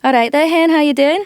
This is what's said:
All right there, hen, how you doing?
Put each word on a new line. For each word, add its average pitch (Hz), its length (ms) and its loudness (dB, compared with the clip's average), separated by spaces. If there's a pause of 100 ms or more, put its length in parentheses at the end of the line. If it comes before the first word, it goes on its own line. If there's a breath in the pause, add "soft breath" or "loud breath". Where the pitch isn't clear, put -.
All 262 120 -2
right 233 180 0
there, 294 160 0
hen, 330 220 0
how 320 100 0
you 294 140 0
doing? 294 320 0